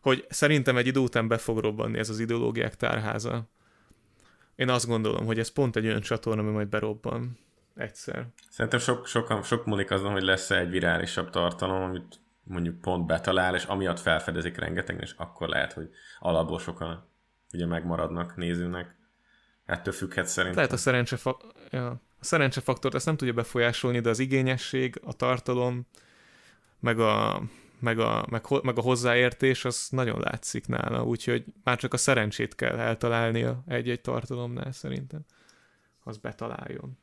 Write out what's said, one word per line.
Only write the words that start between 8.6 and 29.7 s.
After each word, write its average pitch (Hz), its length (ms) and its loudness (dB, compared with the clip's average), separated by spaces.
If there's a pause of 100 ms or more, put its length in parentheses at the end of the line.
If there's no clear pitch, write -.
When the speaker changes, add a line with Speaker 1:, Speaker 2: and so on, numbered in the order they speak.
Speaker 2:
sok, 120 280 0
sokan, 113 360 0
sok - 220 0
múlik 101 260 0
azon, 98 200 0
hogy 98 120 2
lesz-e 95 340 2
egy 87 120 2
virálisabb 87 600 0
tartalom, 92 520 0
amit 92 380 -6 (240)
mondjuk 85 380 -2
pont 87 240 0
betalál, 92 500 2
és 87 80 -2
amiatt 95 360 -2
felfedezik 85 580 0
rengeteg, 85 440 -4
és 82 160 -10
akkor 85 300 -8
lehet, - 260 -2
hogy 80 160 -10 (300)
alapból 82 400 2
sokan 82 500 -10 (440)
ugye 85 120 -2
megmaradnak 85 680 -2
nézőnek. 87 600 -4 (680)
Ettől 90 280 -4
függhet 92 340 -4
szerintem. 92 280 0
Speaker 1:
Lehet 143 160 2
a 123 60 0
szerencsefa-, 127 600 0 (340)
ja. 127 160 -4 (320)
A - 60 -16
szerencsefaktort 131 680 2
ezt 127 100 0
nem 156 120 2
tudja 123 160 0
befolyásolni, 120 680 2
de 117 100 2
az 110 100 2
igényesség, 131 840 0
a 127 100 -10
tartalom, 123 720 0 (920)
meg 117 200 2
a, 107 420 4 (380)
meg 113 200 0
a, 110 300 2
meg 113 160 -4
ho-, 139 180 2
meg 120 140 0
a 117 40 2
hozzáértés, 123 840 4
az - 260 -2